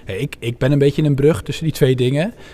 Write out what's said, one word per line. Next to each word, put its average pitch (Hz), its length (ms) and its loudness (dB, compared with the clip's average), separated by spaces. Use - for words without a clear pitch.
Hey, - 120 -8
ik, 135 220 -6
ik 120 180 -6
ben 131 140 0
een 143 80 4
beetje 139 240 2
een 147 120 2
brug 143 280 2
tussen - 200 -8
die 156 100 -2
twee 131 220 2
dingen, 139 380 -2